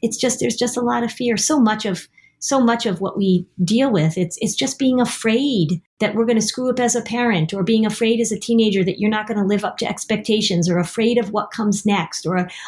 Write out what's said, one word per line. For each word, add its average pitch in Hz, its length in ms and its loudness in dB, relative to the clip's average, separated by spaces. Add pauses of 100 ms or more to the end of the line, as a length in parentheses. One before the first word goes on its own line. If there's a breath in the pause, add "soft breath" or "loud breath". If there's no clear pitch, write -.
It's 226 140 -2
just, - 240 -2
there's 233 160 -2
just 247 200 -2
a 247 60 -2
lot 240 200 0
of 233 100 -4
fear. 240 240 -2
So 311 220 0
much 214 280 2
of, 185 220 -6 (320 soft breath)
so 269 200 0
much 233 240 2
of 185 160 -2
what 196 160 -6
we 185 300 2 (160)
deal 240 280 2
with, 160 280 2
it's, 170 220 -2
it's - 140 -2
just 269 240 -4
being 254 220 2
afraid 226 800 0 (200)
that 208 140 -2
we're 226 120 0
gonna 226 160 2
screw 254 260 -2
up 247 100 -2
as 240 160 2
a 240 60 -2
parent, 226 540 0
or 196 80 -2
being 220 240 2
afraid 226 340 0
as 220 120 0
a 202 60 -4
teenager 214 460 2
that 180 140 -2
you're 208 100 2
not 214 180 -2
gonna 208 200 0
live 202 180 2
up - 140 -6
to - 100 -2
expectations, 208 800 0
or 175 100 2
afraid 226 380 0
of 208 140 0
what 214 220 -4
comes 208 340 -2
next, 196 400 -2
or 180 240 0 (180 loud breath)